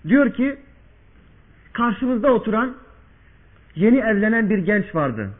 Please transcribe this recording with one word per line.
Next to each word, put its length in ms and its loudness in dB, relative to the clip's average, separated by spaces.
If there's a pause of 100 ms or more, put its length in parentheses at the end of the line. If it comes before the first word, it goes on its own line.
Diyor 260 2
ki, 220 -4 (1160)
karşımızda 600 0
oturan 420 -2 (1000)
yeni 220 4
evlenen 520 0
bir 80 0
genç 380 -2
vardı. 340 -4 (100)